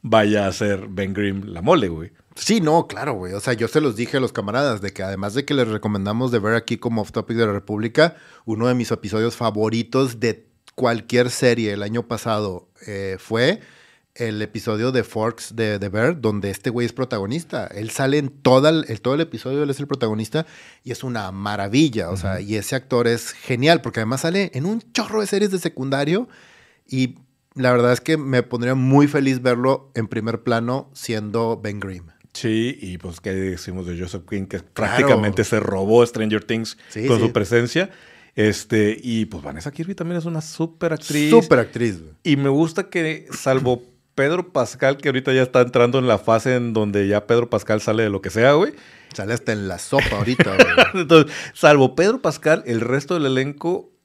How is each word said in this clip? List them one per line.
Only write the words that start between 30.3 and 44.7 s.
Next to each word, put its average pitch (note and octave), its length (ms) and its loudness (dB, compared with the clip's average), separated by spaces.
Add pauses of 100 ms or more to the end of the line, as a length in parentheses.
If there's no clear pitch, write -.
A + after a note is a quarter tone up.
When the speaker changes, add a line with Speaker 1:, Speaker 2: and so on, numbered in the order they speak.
Speaker 2:
plano A#2+ 500 -2
siendo A2+ 680 -4
Ben G#2 200 -8
Grimm. F#2 260 -10 (280)
Speaker 1:
Sí, A2+ 460 -2
y F2+ 200 -10
pues, F2 200 -12
¿qué G2+ 120 -8
decimos F#2 560 -6
de F2 120 -8
Joseph F2+ 300 -10
Quinn? G2 160 -6
Que F#2 140 -10
Speaker 2:
Claro. - 160 -20
Speaker 1:
prácticamente A2 680 2
se G#2+ 160 0
robó G#2 460 4
Stranger G#2+ 380 -2
Things A2+ 340 -6 (120)
Speaker 2:
Sí, A2 180 -6
Speaker 1:
con A#2+ 120 4
Speaker 2:
sí. - 60 2
Speaker 1:
su A#2 80 0
presencia. A#2 560 0 (460)
Este, G#2+ 640 2
y A2+ 240 -2
pues - 180 -14
Vanessa E2 280 -10
Kirby F3 240 -10
también E3+ 240 -6
es D#3+ 60 -8
una D#3+ 160 -6
súper E3 520 -6
actriz. D3+ 380 0
Speaker 2:
Súper E3+ 260 6
actriz, A2+ 420 -2
güey. D#2+ 220 -20
Speaker 1:
Y C#3+ 140 2
me C#3 140 0
gusta D#3+ 400 0
que, D#3+ 420 -4
salvo C3 500 0 (340)
Pedro D#3+ 380 0
Pascal, C3+ 440 0